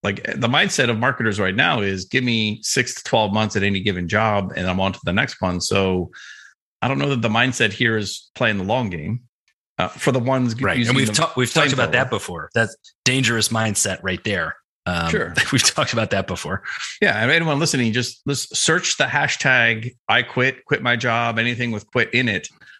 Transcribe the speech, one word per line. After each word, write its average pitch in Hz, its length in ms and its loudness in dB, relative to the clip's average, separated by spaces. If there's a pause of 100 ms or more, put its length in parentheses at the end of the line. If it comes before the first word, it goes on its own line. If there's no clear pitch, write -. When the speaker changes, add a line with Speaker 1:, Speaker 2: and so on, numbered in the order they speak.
Speaker 1:
like, 101 200 -2
the 110 240 -2
mindset 143 420 2
of 113 80 0
marketers 113 420 0
right 95 160 0
now 143 260 2
is, 95 240 -2
"Give 127 180 -2
me 110 380 0
six - 340 -2
to - 80 -14
twelve 107 300 0
months 107 220 0
at 98 80 0
any 98 160 2
given 90 280 -2
job 101 480 0
and 90 120 -2
I'm 92 120 0
on 95 140 0
to - 100 -16
the 90 100 -2
next 120 280 -2
one." 90 180 0
So 92 520 0 (680)
I 117 60 0
don't 135 120 -2
know 143 100 0
that 131 120 -2
the 113 80 0
mindset 117 440 2
here 113 240 2
is - 380 -6
playing 110 240 2
the 92 40 -2
long 113 260 0
game, 90 320 -6 (580)
uh, 90 80 0
for - 240 -2
the 127 80 2
ones 123 340 0
g-, 123 100 -6
Speaker 2:
Right. 92 100 2
And 127 60 0
Speaker 1:
using 120 160 2
Speaker 2:
we've - 120 4
Speaker 1:
the 110 60 0
Speaker 2:
ta-, - 220 2
we've 123 160 2
talked 151 220 4
about 120 160 0
Speaker 1:
flamethrower. - 40 -8
Speaker 2:
that 127 180 2
before. 87 420 -6
That's 113 220 0 (300)
dangerous 117 440 2
mindset 110 540 0
right 92 200 -4
there. 90 320 -4 (300)
Um, 90 240 0
Speaker 1:
Sure. 90 240 -2 (100)
Speaker 2:
<laughs> - 80 -6
we've 135 120 4
talked - 280 0
about 110 200 -2
that 98 160 0
before. 87 360 -6 (380)
Speaker 1:
Yeah. 117 200 2
And 117 80 2
anyone 160 300 2
listening, 135 320 2
just, 120 340 -4
just - 300 -4
search - 400 0
the 147 80 0
hashtag 123 880 2 (140)
I 120 160 4
quit, 131 400 0
quit - 180 -2
my 120 140 0
job, 117 420 0
anything 117 340 -2
with 107 160 -6
quit - 260 0
in 123 160 4
it, 95 180 -2 (320)